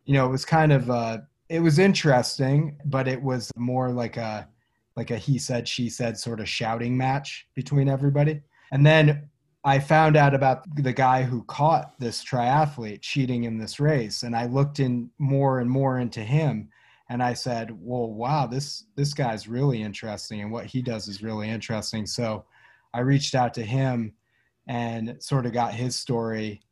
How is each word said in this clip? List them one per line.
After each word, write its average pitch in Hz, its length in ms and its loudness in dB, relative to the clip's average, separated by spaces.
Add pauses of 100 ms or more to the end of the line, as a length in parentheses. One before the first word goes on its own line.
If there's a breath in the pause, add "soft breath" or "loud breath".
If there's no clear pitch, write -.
you 139 100 2
know, 135 100 4
it 127 60 0
was 131 140 -2
kind 156 260 6
of, 123 180 4
uh, 113 300 -2 (280)
it 165 120 -2
was 160 180 4
interesting, 147 1000 4 (100)
but 135 220 0
it 131 140 -2
was 127 340 -4
more 127 360 -2
like 120 260 -4
a, 107 300 -6 (480)
like 117 160 -8
a 117 60 -2
he 127 200 0
said, 120 300 -4
she 120 220 -4
said 113 280 -4
sort 117 220 -8
of 98 100 -8
shouting 120 480 -2
match 135 560 -4
between 139 340 0
everybody. 143 540 2 (300 soft breath)
And 139 120 4
then 151 460 6 (340)
I 139 140 4
found 156 400 6
out 143 160 8
about 131 300 2 (120)
the 131 180 0
guy 131 280 4
who 123 220 -2
caught - 560 0
this 120 260 -6
triathlete 123 760 0
cheating 123 420 -2
in 113 160 -4
this 107 200 -10
race, 139 440 0
and 120 120 -6
I 120 120 -2
looked 139 320 0
in 123 400 -2
more 135 400 2
and 120 100 -2
more 131 300 0
into 120 220 -6
him, 117 480 -2 (400 soft breath)
and 123 120 -4
I 123 120 0
said, 113 360 -6 (100)
"Well, 117 320 -6
wow, 123 360 -2
this, 135 380 -8 (100)
this 143 180 -2
guy's 113 340 -4
really 120 360 0
interesting, 104 580 -10
and 104 100 -8
what 117 140 -8
he 127 160 -4
does 113 260 -6
is 101 140 -12
really 107 260 -6
interesting." 110 600 -6
So 110 380 -6 (500 soft breath)
I 120 40 -2
reached 139 340 2
out 123 220 0
to 117 80 -6
him 120 500 -2 (540)
and 117 520 -6
sort 131 280 -2
of 120 40 -4
got 117 220 -2
his 120 220 -6
story 110 640 -4 (100)